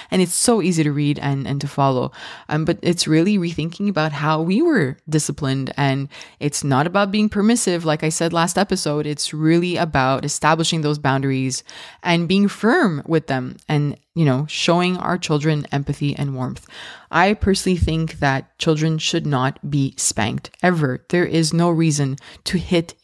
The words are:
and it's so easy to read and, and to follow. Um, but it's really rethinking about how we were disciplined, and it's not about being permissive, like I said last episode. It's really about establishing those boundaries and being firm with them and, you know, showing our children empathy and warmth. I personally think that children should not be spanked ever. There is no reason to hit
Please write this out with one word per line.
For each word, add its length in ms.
and 100
it's 140
so 260
easy 220
to 80
read 300
and, 260
and 140
to 80
follow. 420
Um, 160
but 180
it's 240
really 320
rethinking 500
about 220
how 320
we 180
were 360
disciplined, 680
and 320
it's 240
not 240
about 240
being 160
permissive, 560
like 180
I 60
said 240
last 260
episode. 480
It's 260
really 440
about 480
establishing 560
those 180
boundaries 640
and 240
being 220
firm 580
with 220
them 300
and, 280
you 80
know, 240
showing 480
our 220
children 520
empathy 460
and 180
warmth. 320
I 240
personally 420
think 420
that 400
children 400
should 280
not 440
be 260
spanked 540
ever. 480
There 160
is 260
no 180
reason 460
to 140
hit 460